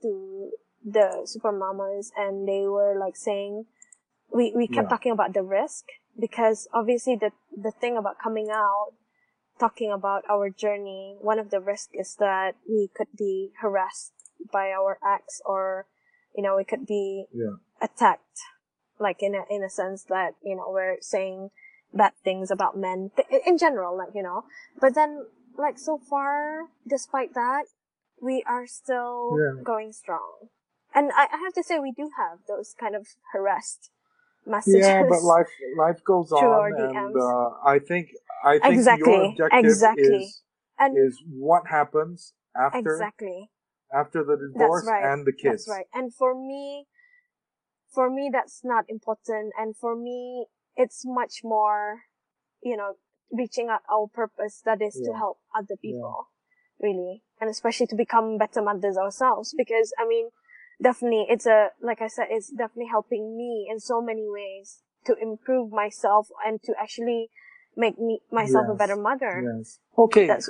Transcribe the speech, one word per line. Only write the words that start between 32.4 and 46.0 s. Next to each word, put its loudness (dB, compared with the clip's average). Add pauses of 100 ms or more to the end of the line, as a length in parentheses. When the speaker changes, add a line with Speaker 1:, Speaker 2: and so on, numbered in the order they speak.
Speaker 1:
those -8
kind -6
of -10 (260)
harassed -4 (560)
messages 6
Speaker 2:
Yeah, 8
but 4
life, 8 (280)
life 2
goes 4
Speaker 1:
through 4
Speaker 2:
on, 6
Speaker 1:
our 4
Speaker 2:
and, -2 (200)
Speaker 1:
D 0
Ms. 2
Speaker 2:
uh, 2 (140)
I 6
think, -4 (340)
I 8
think 6
Speaker 1:
Exactly, 8 (240)
Speaker 2:
your 2
objective 8
Speaker 1:
exactly. 6
Speaker 2:
is, -18 (360)
Speaker 1:
And 4
Speaker 2:
is 2
what 2
happens -2 (220)
after, 0 (160)
Speaker 1:
Exactly. -8 (440)
Speaker 2:
after -2
the 2
Speaker 1:
That's -6
Speaker 2:
divorce 2
Speaker 1:
right. 0
Speaker 2:
and -2
the 2
kids. -2
Speaker 1:
That's -10
right. -6
And -8